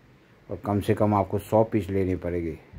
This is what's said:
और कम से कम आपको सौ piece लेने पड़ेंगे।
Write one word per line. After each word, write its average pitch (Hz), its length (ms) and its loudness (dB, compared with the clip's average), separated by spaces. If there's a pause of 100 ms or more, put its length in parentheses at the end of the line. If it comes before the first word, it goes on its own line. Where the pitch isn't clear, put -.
(480)
और 98 160 -10
कम 101 160 0
से 104 140 2
कम 104 200 2
आपको 101 260 0
सौ 110 240 4
piece 98 260 -2
लेने 92 260 0
पड़ेंगे। 85 420 -6 (200)